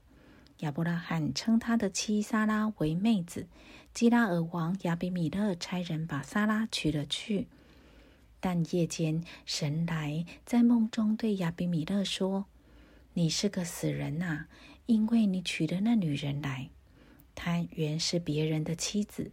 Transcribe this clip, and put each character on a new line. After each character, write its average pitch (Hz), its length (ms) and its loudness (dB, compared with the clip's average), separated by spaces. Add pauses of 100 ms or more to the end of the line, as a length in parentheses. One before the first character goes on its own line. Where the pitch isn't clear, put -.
(600)
亚 156 100 -2
伯 165 120 -2
拉 170 120 0
罕 165 360 -2
称 226 280 2
他 233 180 2
的 202 140 0
妻 208 320 0
撒 214 240 0
拉 214 320 0
为 156 160 0
妹 202 260 4
子。 - 240 -8 (480)
基 233 160 4
拉 233 140 6
尔 175 180 2
王 165 400 -2
亚 170 140 0
比 180 160 -2
米 175 180 0
勒 196 240 0
差 175 300 -4
人 160 240 -4
把 139 160 -4
撒 208 240 0
拉 220 240 0
娶 - 200 0
了 147 140 -2
去。 - 420 -2 (920)
但 175 260 0 (100)
夜 170 120 4
间， 160 360 -2 (220)
神 156 400 -2
来 156 400 -4 (180)
在 240 200 4
梦 233 260 6
中 220 260 0
对 220 200 0
亚 175 160 0
比 175 160 -2
米 165 180 0
勒 196 180 0
说 196 440 -2 (680)
：“你 170 160 2
是 - 180 0
个 196 160 -4
死 160 300 -4
人 143 300 -4
啊， 156 240 -4 (400)
因 220 180 4
为 226 220 4
你 185 120 0
娶 170 280 -2
了 175 140 -2
那 226 120 4
女 170 220 2
人 143 260 -4
来。 135 300 -6 (640)
她 170 280 -2 (100)
原 156 260 0
是 - 180 0
别 156 260 0
人 156 200 0
的 165 120 -4
妻 - 280 -2
子。” - 300 -8